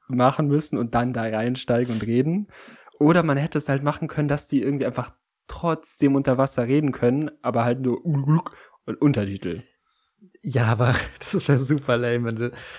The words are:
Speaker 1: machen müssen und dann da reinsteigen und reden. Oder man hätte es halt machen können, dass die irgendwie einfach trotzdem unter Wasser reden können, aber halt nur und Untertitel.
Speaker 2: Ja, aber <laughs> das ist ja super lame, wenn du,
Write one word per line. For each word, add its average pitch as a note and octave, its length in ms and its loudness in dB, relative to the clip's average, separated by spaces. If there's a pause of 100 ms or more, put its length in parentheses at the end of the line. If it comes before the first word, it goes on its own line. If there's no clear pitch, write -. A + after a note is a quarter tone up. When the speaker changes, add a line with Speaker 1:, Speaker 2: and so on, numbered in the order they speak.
Speaker 1:
machen C3 400 2
müssen C#3+ 300 0
und A#2 160 -2
dann B2 200 0
da A#2 100 -4
reinsteigen A#2+ 720 -2
und G#2 100 -4
reden. D3+ 420 0 (520)
Oder D#3+ 240 6
man C#3+ 140 0
hätte D3+ 200 -2
es C#3+ 120 -2
halt C3+ 120 0
machen D3 260 -2
können, D3 200 -2
dass C#3+ 200 -2
die C3+ 140 0
irgendwie C3+ 240 -2
einfach B2+ 260 -6 (360)
trotzdem D#3 680 -2
unter C#3 220 2
Wasser C3 300 0
reden C#3+ 240 2
können, C3+ 400 0 (100)
aber A#2 240 0
halt B2 160 0
nur B2 240 -2
und D3+ 960 -2
Untertitel. G2+ 600 0 (800)
Speaker 2:
Ja, B2 240 0
aber A#2+ 260 2 (140)
<laughs> - 120 -18
das - 140 -8
ist F3 140 -2
ja C#3+ 100 4
super C3+ 400 0
lame, A#2+ 280 0
wenn A2+ 100 -4
du, A#2+ 160 -4 (280)